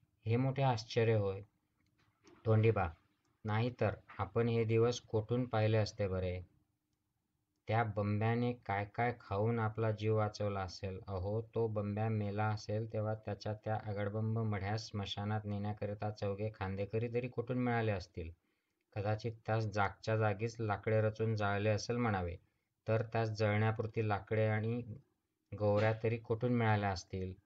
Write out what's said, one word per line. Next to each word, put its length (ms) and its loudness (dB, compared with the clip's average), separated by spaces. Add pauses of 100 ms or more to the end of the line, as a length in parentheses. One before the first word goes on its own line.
(260)
हे 100 2
मोठे 260 0
आश्चर्य 520 2
होय. 280 0 (1040)
तोंडीबा, 440 6 (560)
नाहीतर 500 0 (240)
आपण 300 0
हे 140 4
दिवस 360 4
कोठून 460 0
पाहिले 320 4
असते 300 0
बरे? 340 -2 (1300)
त्या 160 2
बंब्याने 680 0
काय 320 -4 (100)
काय 240 0
खाऊन 400 -2
आपला 320 0
जीव 260 0
वाचवला 420 -2
असेल. 480 -6
अहो, 340 -4 (140)
तो 120 0
बंब्या 420 -2
मेला 380 0
असेल, 460 -4
तेव्हा 200 -2
त्याच्या 400 -6
त्या 300 -4
अगडबंब 560 -2
मढ्यास 480 -2
स्मशानात 580 -4
नेण्याकरिता 680 -4
चौघे 440 -4
खांदेकरी 580 -4
तरी 140 0
कोठून 300 -4
मिळाले 340 0
असतील? 400 -6 (640)
कदाचित 360 -2 (140)
त्यास 200 0
जागच्या 520 0
जागीच 420 0
लाकडे 420 0
रचून 340 0
जाळले 340 2
असेल 260 0
म्हणावे, 400 0 (520)
तर 140 2
त्यास 280 0
जळण्यापुरती 800 0
लाकडे 380 0
आणि 360 0 (760)
गोवऱ्या 340 4 (100)
तरी 140 0
कोठून 360 -2
मिळाल्या 360 4
असतील? 440 -6 (120)